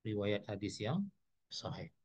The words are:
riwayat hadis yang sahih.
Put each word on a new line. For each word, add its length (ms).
riwayat 480
hadis 320
yang 240
sahih. 460